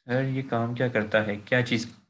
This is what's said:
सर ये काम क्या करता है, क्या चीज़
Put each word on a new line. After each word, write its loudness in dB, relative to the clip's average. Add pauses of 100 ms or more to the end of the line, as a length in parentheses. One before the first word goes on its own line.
सर 2
ये -2
काम -2
क्या 2
करता 2
है, -2
क्या 0
चीज़ -2 (220)